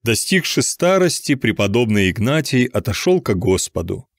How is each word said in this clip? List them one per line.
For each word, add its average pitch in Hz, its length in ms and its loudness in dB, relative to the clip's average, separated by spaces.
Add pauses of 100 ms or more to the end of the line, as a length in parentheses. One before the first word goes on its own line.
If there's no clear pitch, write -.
Достигши 131 600 0
старости, 175 720 0
преподобный 104 760 2
Игнатий 127 560 0
отошел 139 560 0
ко 104 140 -2
Господу. 92 720 -2 (120)